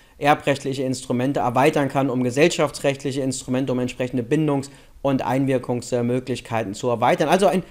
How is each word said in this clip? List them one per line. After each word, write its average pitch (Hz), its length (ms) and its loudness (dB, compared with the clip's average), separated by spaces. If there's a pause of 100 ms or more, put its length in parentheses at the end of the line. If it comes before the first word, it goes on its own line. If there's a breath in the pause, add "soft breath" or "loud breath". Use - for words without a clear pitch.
(180 soft breath)
erbrechtliche 139 640 0
Instrumente 131 560 -2
erweitern 135 480 2
kann, 139 220 0
um 127 120 -2
gesellschaftsrechtliche 139 1000 0
Instrumente, 131 500 -2
um 123 80 -2
entsprechende 123 440 -4
Bindungs- 147 480 0 (300 loud breath)
und 135 240 0
Einwirkungsmöglichkeiten 123 1500 -2
zu 127 160 -4
erweitern. 135 400 2
Also 185 180 4
ein 175 240 2